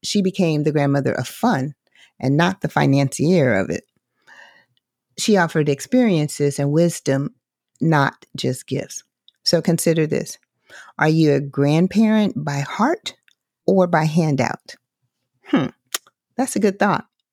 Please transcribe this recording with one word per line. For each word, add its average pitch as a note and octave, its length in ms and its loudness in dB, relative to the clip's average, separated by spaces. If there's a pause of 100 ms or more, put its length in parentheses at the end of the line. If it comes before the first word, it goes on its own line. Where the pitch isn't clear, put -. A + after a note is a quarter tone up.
She - 180 -2
became E3+ 420 0
the D3+ 100 0
grandmother C#3+ 400 0
of - 160 -6
fun C#3+ 440 -2 (460)
and C3+ 160 0
not F3 240 0
the D#3 80 -4
financier C#3 880 2
of F#2+ 160 0
it. - 160 -6 (1300)
She G#3 200 2
offered D#3+ 320 0
experiences D3+ 880 0
and C#3+ 140 0
wisdom, D3 600 0 (460)
not D3+ 460 0 (100)
just - 320 -6
gifts. - 360 -10 (400)
So E3 180 2
consider E3 440 0
this. - 320 -6 (600)
Are D#3 120 2
you D#3+ 240 4
a C#3 80 0
grandparent F3+ 1000 0
by C#3+ 160 -4
heart - 560 -4 (500)
or F#3 220 4
by D#3+ 180 2
handout? D#3 720 -2 (680)
Hmm, E3+ 220 0 (680)
that's B3+ 200 -4
a G3+ 40 -4
good G3 200 0
thought. G3 280 0 (260)